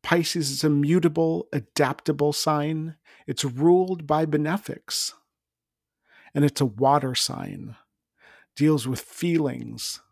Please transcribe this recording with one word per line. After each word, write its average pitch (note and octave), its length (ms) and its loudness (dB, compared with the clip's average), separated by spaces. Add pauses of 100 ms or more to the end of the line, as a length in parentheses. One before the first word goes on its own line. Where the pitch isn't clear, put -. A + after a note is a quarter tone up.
Pisces E3 480 0
is C#3 140 -4
a D3+ 60 4
mutable, D#3+ 800 2
adaptable D3 800 -2
sign. D#3 640 -2 (320)
It's C#3 160 -6
ruled E3 640 2
by D#3 180 2
benefics. - 880 -4 (1200)
And C#3+ 120 4
it's C#3+ 160 0
a C3+ 40 4
water C3 500 2
sign, - 600 -6 (800)
deals D3 320 2
with B2+ 140 -4
feelings B2 1000 -4 (120)